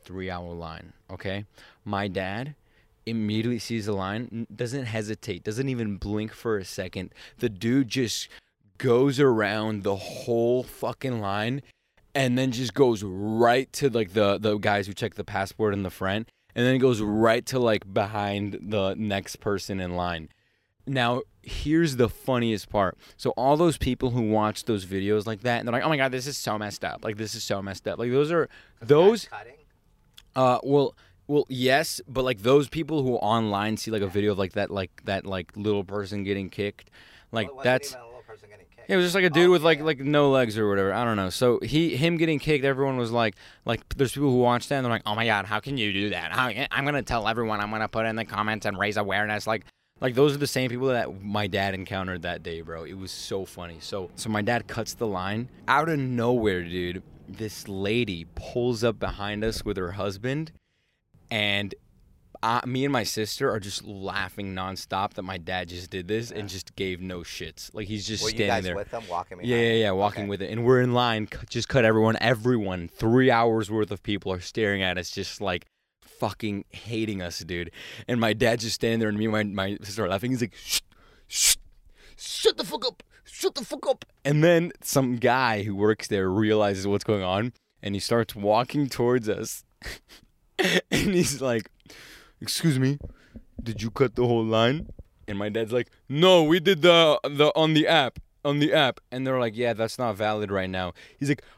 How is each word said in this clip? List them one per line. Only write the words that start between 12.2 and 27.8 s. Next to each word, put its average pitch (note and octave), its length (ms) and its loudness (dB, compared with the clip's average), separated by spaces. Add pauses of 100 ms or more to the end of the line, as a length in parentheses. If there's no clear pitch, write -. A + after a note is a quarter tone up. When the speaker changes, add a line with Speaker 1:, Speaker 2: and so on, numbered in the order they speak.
Speaker 1:
then C3 120 2
just A#2+ 240 -4
goes A#2+ 300 4
right A2 720 2
to, C#3 160 0
like, A2 240 -2
the, G2+ 240 4
the G#2+ 180 0
guys G2+ 300 0
who G2+ 80 -10
check A2 200 -6
the F#2+ 100 -8
passport G2+ 500 -2
in G2+ 80 -2
the F#2 80 -4
front, G2 380 -4 (260)
and A#2+ 120 2
then C3 120 4
goes B2 220 4
right A2 460 4
to, C3+ 120 -2
like, G#2+ 340 0
behind G2+ 680 -2
the G2 360 -2
next G2+ 400 -4
person G2+ 440 -4
in F2 160 -4
line. F2 340 -4 (560)
Now, B2+ 360 -2 (200)
here's D#3 540 0
the A#2 120 4
funniest A#2 600 -2
part. G2 260 0 (200)
So - 200 -4
all C3+ 200 4
those D#3+ 200 4
people B2+ 340 -2
who A#2+ 200 0
watch G#2+ 340 0
those G2+ 220 -2
videos G2 400 0
like A2 160 -6
that, A#2+ 160 0
and A2+ 100 -6
they're A#2 40 -2
like, A#2+ 120 0
"Oh D#3 40 2
my D#3 80 2
God, C3+ 160 2
this B2+ 140 -4
is C#3+ 120 -8
so G#2+ 200 -4
messed G#2 260 -8
up. - 200 -6
Like, G#2+ 120 -4
this G#2+ 180 -8
is A2 100 -10
so G2 160 -4
messed G2 280 -10